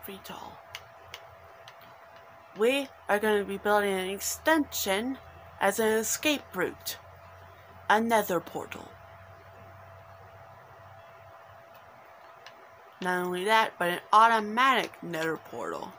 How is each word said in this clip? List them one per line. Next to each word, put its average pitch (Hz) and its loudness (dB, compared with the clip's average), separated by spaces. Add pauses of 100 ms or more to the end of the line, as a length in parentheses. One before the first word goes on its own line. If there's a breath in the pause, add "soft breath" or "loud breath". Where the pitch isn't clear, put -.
Feet 196 -14
tall. - -16 (2000)
We 262 0 (200)
are 202 2
gonna 208 0
be 196 -8
building 208 2
an 185 -4
extension 240 -2 (420)
as 196 2
an 220 4
escape 226 0 (120)
route. - -6 (960)
A 214 6
nether 214 2
portal. - -10 (4000)
Not 180 0
only 180 -4
that, 220 4
but 175 0
an 175 -2 (120)
automatic 220 4 (100)
nether 160 -4
portal. 120 -10